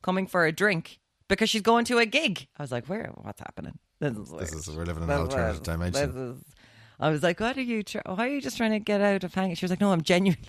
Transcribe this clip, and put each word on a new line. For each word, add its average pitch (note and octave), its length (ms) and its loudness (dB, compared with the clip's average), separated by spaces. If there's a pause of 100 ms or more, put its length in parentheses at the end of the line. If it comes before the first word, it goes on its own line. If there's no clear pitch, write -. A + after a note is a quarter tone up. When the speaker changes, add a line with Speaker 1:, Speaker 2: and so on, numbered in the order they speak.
Speaker 1:
coming F#3 240 0
for E3+ 180 4
a D#3+ 60 4
drink F#3 480 0 (280)
because G#3+ 220 4
she's G#3+ 140 0
going A#3 220 6
to A#3 120 2
a A#3 80 6
gig. B3 420 0 (120)
I D3 40 -6
was B2 80 -6
like, A#2+ 140 -4
"Where? F#3+ 300 -6
What's - 240 -14
happening? - 400 -12 (200)
This D3 120 0
is G#2+ 60 -6 (120)
Speaker 2:
This - 20 -14
Speaker 1:
weird. E2 220 -8
Speaker 2:
is, D#2 160 -8
we're D#2+ 160 -6
living E2 180 -4
in E2 60 -2
an C#3+ 60 2
Speaker 1:
This C#3+ 40 2 (140)
Speaker 2:
alternative A2+ 220 0
Speaker 1:
is, D2+ 60 -8
Speaker 2:
dimension. F2+ 520 -2
Speaker 1:
this B2+ 240 -8
is," C#3 60 -20 (560)
I D3+ 100 2
was D3+ 140 0
like, F3 160 2
"What B3 180 -2
are C4 40 -4
you A#3 200 -2
tr-, G3+ 240 -8
why G3+ 220 -2
are - 20 -2
you C#4+ 120 -4
just B3+ 160 -8
trying A3+ 140 2
to G#3+ 80 0
get G#3 220 0
out G3 220 2
of F3 100 -8
hanging?" F#3+ 220 0
She - 100 -4
was F3 60 0
like, F#3 100 0
"No, G3+ 100 6
I'm E3+ 100 4
genuinely F#3 480 4